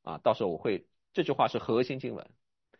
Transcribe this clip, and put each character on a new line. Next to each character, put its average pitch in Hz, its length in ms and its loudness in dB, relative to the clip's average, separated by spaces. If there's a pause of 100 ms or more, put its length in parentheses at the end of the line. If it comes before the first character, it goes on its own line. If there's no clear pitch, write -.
啊， 80 200 -10
到 110 100 4
时 113 100 -2
候 95 80 0
我 80 60 -4
会， 101 300 -2 (240)
这 180 120 0
句 147 100 0
话 123 160 4
是 - 80 -4
核 117 260 2
心 131 160 -4
经 117 160 -8
文。 - 160 -14 (480)